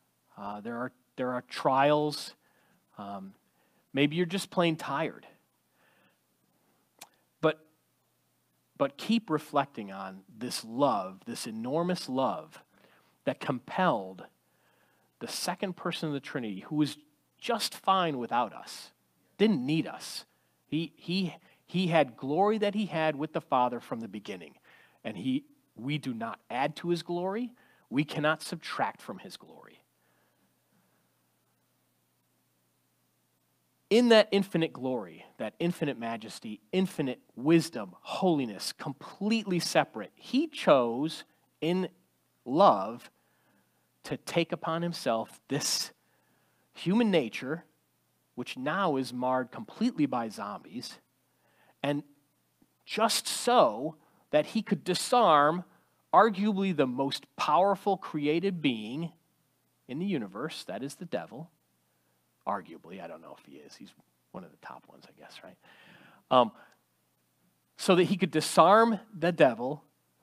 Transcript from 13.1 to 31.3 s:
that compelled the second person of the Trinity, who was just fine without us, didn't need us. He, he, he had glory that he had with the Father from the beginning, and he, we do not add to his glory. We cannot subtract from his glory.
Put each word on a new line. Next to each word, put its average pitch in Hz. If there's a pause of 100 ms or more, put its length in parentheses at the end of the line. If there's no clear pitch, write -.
that 156
compelled 117 (920)
the 117
second 180
person 170
of 147
the 139
Trinity, 110
who -
was 147 (420)
just -
fine 180
without 120
us, - (460)
didn't 185
need 151
us. - (400)
He, 156
he, 180 (300)
he 180
had 156
glory 190
that 202
he 214
had 156
with 147
the 160
Father 123
from 117
the 113
beginning, 151 (480)
and 110
he, 131 (300)
we 139
do 135
not 113 (100)
add 139
to 170
his 170
glory. 190 (380)
We 151
cannot 156
subtract -
from 185
his -
glory. - (4000)